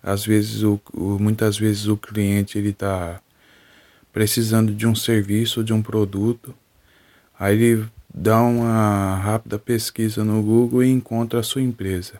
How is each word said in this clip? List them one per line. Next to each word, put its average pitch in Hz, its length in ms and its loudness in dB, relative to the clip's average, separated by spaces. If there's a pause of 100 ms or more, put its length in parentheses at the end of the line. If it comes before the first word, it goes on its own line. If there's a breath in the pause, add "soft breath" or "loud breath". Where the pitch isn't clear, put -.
Às 101 260 -4
vezes 107 340 2
o, 104 180 2 (140)
o, 98 260 -4
muitas 107 380 0
vezes 104 300 -2
o 107 100 0
cliente, 101 640 -2
ele 101 120 -2
tá 95 480 -6 (960 soft breath)
precisando 110 640 2
de 110 100 -4
um 113 80 4
serviço, 110 720 0
de 110 100 -2
um 107 80 2
produto, 110 720 -2 (880 soft breath)
aí 101 160 2
ele 113 300 2 (280)
dá 110 300 2
uma 110 720 0
rápida 104 420 -2
pesquisa 110 680 -4
no 107 200 2
Google 120 400 4
e 131 80 4
encontra 117 480 -2
a 113 40 -4
sua 131 200 -4
empresa. 95 560 -4